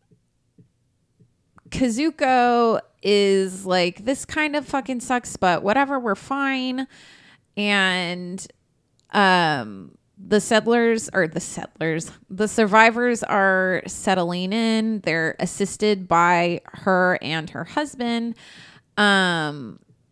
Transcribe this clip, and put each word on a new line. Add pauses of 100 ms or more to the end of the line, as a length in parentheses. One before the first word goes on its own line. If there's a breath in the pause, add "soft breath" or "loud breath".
(1700)
Kazuko (220)
is
like,
"This
kind
of
fucking
sucks,
but
whatever,
we're
fine." (680 loud breath)
And, (680)
um, (260)
the
settlers,
or
the
settlers, (180)
the
survivors
are
settling
in.
They're
assisted
by
her
and
her
husband. (640 loud breath)
Um, (320)